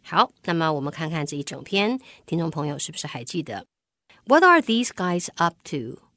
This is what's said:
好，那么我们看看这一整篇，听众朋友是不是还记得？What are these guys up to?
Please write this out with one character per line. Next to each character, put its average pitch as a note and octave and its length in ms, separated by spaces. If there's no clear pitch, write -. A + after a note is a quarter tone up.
好， G3 240
那 F3+ 100
么 D#3+ 180
我 D3 80
们 C#3+ 140
看 D#3+ 160
看 D#3 160
这 D3 100
一 C#3+ 60
整 C#3 220
篇， G#3 360
听 E3 100
众 E3 140
朋 D3+ 160
友 C#3+ 100
是 - 140
不 - 60
是 - 100
还 B2 160
记 E3 180
得？ G2+ 240
What D4+ 180
are F4 180
these A#3 280
guys F3+ 480
up E3+ 180
to? B2 280